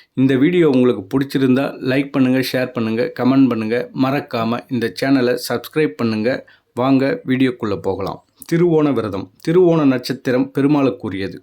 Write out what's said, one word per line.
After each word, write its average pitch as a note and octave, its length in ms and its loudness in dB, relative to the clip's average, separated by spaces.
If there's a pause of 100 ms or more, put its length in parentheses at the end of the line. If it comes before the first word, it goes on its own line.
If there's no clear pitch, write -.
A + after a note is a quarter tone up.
(160)
இந்த C3+ 200 2
வீடியோ D#3+ 340 4
உங்களுக்கு B2 340 2
பிடிச்சிருந்தா C3+ 600 0 (160)
லைக் C#3 320 -2
பண்ணுங்க, C3 280 2
ஷேர் B2+ 300 -4
பண்ணுங்க, A2+ 420 -2
கமெண்ட் C3 360 4
பண்ணுங்க, A2 300 -2 (160)
மறக்காம A#2+ 640 -2 (100)
இந்த A#2 240 -2
சேனலை C3 460 0
சப்ஸ்கிரைப் D3+ 580 -4
பண்ணுங்க. A2 320 -2 (460)
வாங்க C3 280 2 (220)
வீடியோக்குள்ள B2 540 -2
போகலாம். F#2 420 -6 (240)
திருவோண D#3+ 480 2
விரதம். G#2 320 -4 (160)
திருவோண E3 440 2
நட்சத்திரம் B2+ 680 0
பெருமாளுக்குரியது. A2 920 -2